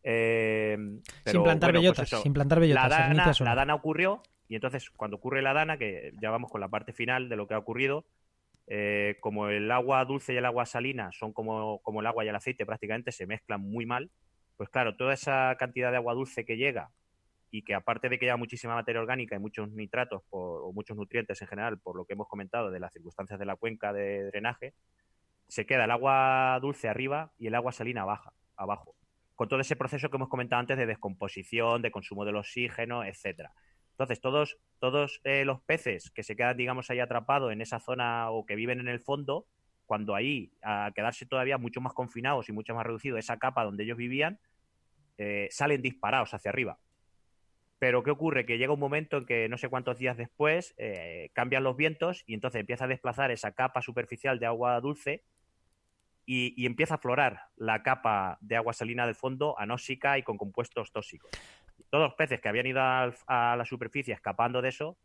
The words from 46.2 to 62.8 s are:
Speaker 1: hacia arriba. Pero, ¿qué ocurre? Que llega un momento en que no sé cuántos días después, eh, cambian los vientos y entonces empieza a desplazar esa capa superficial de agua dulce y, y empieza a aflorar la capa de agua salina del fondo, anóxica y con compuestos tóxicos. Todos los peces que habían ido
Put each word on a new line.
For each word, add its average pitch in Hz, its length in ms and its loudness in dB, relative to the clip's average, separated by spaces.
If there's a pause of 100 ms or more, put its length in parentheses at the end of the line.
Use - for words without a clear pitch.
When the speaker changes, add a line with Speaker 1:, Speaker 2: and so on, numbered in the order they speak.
Speaker 1:
hacia 104 180 -6
arriba. 110 260 -2 (1000)
Pero, 123 260 4
¿qué 143 80 0
ocurre? 143 340 0
Que 117 120 0
llega 131 160 2
un 143 60 0
momento 147 380 -2
en 127 80 -4
que 113 220 2
no 120 100 -4
sé 139 120 -4
cuántos 127 280 -2
días 123 200 -2
después, 151 600 0
eh, 85 560 -8
cambian 127 300 2
los 127 140 0
vientos 160 500 0
y 113 60 -6
entonces 117 260 -4
empieza 120 260 -4
a 127 40 -2
desplazar 127 420 0
esa 110 220 -4
capa 131 280 0
superficial 123 580 -2
de 117 80 -2
agua 120 340 2
dulce 147 420 -4 (1040)
y, 123 360 -2
y 123 40 0
empieza 147 300 2
a - 20 -4
aflorar 127 420 2 (160)
la 110 260 0
capa 107 600 2
de 110 160 0
agua 117 160 0
salina 120 320 -2
del 113 100 -2
fondo, 131 420 -2
anóxica 131 600 -2
y 131 60 -2
con 110 140 -4
compuestos 104 540 -6
tóxicos. - 400 -10 (580)
Todos 151 200 4
los - 60 -8
peces 131 260 0
que 107 80 -2
habían 120 180 0
ido 131 140 2